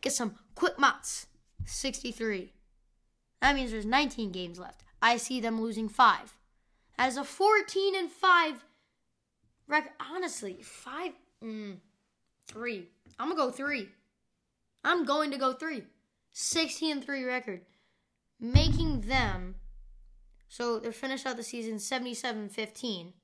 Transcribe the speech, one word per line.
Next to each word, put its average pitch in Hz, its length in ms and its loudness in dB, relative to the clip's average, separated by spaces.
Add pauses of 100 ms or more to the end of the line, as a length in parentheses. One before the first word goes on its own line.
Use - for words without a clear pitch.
Get 285 140 -2
some 233 220 -2 (180)
quick - 240 0
maths. - 480 2 (400)
Sixty-three. 226 880 -4 (880)
That 285 120 6
means 254 180 0
there's 220 120 -4
nineteen 233 480 2
games 175 260 -8
left. - 260 -16 (160)
I 233 160 6
see 247 240 -2
them 226 200 0
losing 220 280 -2
five. 214 460 6 (640)
As 254 180 2
a 285 60 -4
fourteen 392 720 4
and 359 160 -2
five 339 540 4 (1040)
record, 294 320 2
honestly, 302 600 -6
five, 302 520 -10 (280)
mm, 214 360 -10 (720)
three. 220 400 -8 (280)
I'm 254 120 -4
gonna 320 80 -2
go 262 160 0
three. 269 380 -4 (920)
I'm 330 220 2
going 294 260 2
to 269 80 -6
go 262 140 2
three. 302 320 -6 (480)
Sixteen - 640 0
and 269 80 -6
three 277 180 -4
record. 247 380 -4 (800)
Making 302 640 4
them, 196 520 -2 (920)
so 233 320 -2
they're 226 100 -4
finished 262 360 -6
out 254 100 -2
the 233 80 -8
season 220 340 -6
seventy-seven 233 680 -4
fifteen. 202 640 -6 (120)